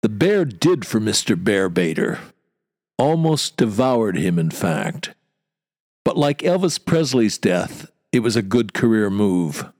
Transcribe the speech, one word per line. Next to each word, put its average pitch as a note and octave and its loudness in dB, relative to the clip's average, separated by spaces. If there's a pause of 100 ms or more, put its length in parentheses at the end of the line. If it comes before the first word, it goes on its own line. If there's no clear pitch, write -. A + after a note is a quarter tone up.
The A2+ -2
bear E3+ 0
did C3+ 0
for A2+ -2
Mister G#2+ -2
Bearbaiter. F2+ 0 (760)
Almost D#3+ 0
devoured A2+ 2
him, E2+ 0
in D#2+ 0
fact. - -4 (920)
But - 0
like C#3+ 2
Elvis F3+ 0
Presley's B2+ 2
death, - -2 (200)
it B2 2
was A2+ 0
a A#2+ 2
good G#2 0
career A2 2
move. F#2 0